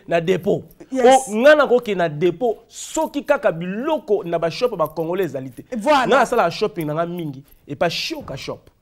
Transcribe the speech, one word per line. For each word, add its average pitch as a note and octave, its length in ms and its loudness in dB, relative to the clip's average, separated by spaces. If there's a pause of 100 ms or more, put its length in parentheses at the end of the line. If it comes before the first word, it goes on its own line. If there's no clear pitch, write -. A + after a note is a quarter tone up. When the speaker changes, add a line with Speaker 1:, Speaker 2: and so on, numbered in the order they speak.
Speaker 1:
na E3+ 140 0
dépôt. F3+ 440 -2 (280)
Speaker 2:
Yes. C4 380 6
Speaker 1:
O, G#3+ 60 -4
nga C#4 200 8
na C#4+ 100 4
koke A#3 300 2
na E3+ 140 0
dépôt. F3 480 0 (100)
Soki - 560 -6
kaka C4+ 280 2
biloko G3+ 680 -4
na E3+ 160 -4
ba E3 120 -2
shop A#3+ 260 -2
ba D#3 120 0
Congolais F3 360 -4
ezali C3 260 -8
te. B2+ 120 -16 (160)
Speaker 2:
Voilà. C4 300 2
Speaker 1:
Nga B3 100 4
nasala A3 320 2
shopping F#3+ 340 -4
na D3+ 80 -4
nga E3 140 -2
mingi. D#3+ 360 -8 (240)
Et C3 80 -12
pas F3 140 0
show C#4+ 320 -6
ka C#3 160 -12
shop. - 320 -12 (140)